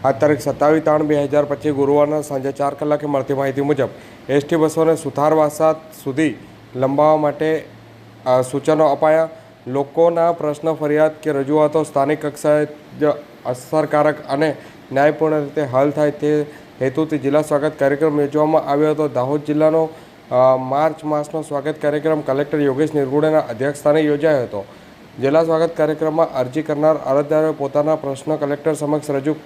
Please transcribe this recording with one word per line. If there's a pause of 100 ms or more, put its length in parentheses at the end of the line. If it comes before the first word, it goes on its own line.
આ
તારીખ
સત્તાવીસ
ત્રણ
બે
હજાર
પચીસ
ગુરુવારના
સાંજે
ચાર
કલાકે
મળતી
માહિતી
મુજબ (400)
એસ
ટી
બસોને
સુથારવાસા
સુધી (400)
લંબાવવા
માટે, (640)
અ,
સૂચનો
અપાયા. (380)
લોકોના
પ્રશ્ન,
ફરિયાદ
કે
રજૂઆતો
સ્થાનિક
કક્ષાએ (340)
જ (400)
અસરકારક (140)
અને (360)
ન્યાયપૂર્ણ
રીતે
હલ
થાય
તે (360)
હેતુથી
જિલ્લા
સ્વાગત
કાર્યક્રમ
યોજવામાં
આવ્યો
હતો.
દાહોદ
જિલ્લાનો, (420)
અ,
માર્ચ
માસનો
સ્વાગત
કાર્યક્રમ
કલેક્ટર
યોગેશ
નિરગુડેના
અધ્યક્ષસ્થાને
યોજાયો
હતો. (560)
જિલ્લા
સ્વાગત
કાર્યક્રમમાં
અરજી
કરનાર
અરજદારોએ
પોતાના
પ્રશ્ન
કલેક્ટર
સમક્ષ
રજૂ (100)